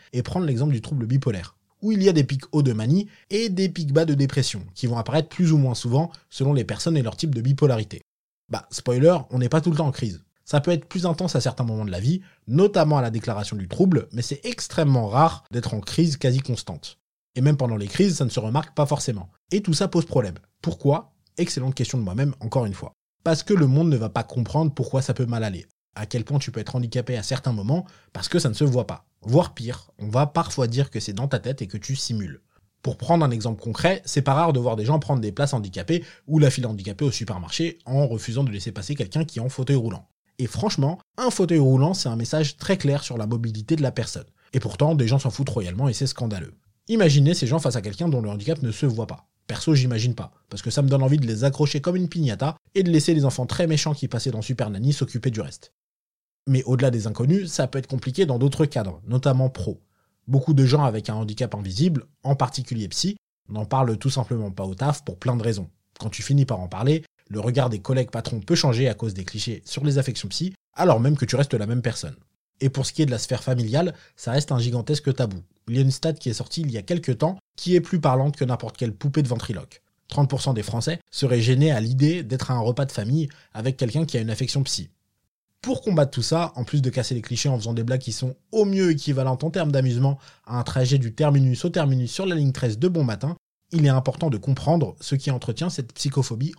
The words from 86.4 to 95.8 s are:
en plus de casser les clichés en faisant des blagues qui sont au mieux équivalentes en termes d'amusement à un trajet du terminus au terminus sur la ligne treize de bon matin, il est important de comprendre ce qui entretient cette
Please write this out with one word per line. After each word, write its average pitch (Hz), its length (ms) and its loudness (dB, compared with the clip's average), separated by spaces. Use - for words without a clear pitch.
en 123 100 -6
plus 147 160 0
de 127 80 0
casser 123 260 -2
les 113 60 -4
clichés 120 260 -4
en 131 100 2
faisant 113 160 -4
des 117 100 -2
blagues 127 180 -2
qui - 100 -8
sont 127 240 -6
au 214 140 4
mieux 190 260 2
équivalentes 139 540 0
en 165 40 -2
termes 165 220 -2
d'amusement 131 480 2
à 120 140 -4
un 117 40 0
trajet 131 340 2
du 117 160 -2
terminus 139 500 4
au 180 60 0
terminus 135 420 0
sur 190 140 -4
la 180 100 0
ligne 143 160 2
treize 113 260 -2
de 147 120 2
bon 165 160 0
matin, 127 320 -4
il 160 140 4
est 139 40 6
important 131 400 0
de 117 80 0
comprendre 131 640 0
ce - 160 -4
qui 139 160 -2
entretient 127 380 -4
cette 123 240 -8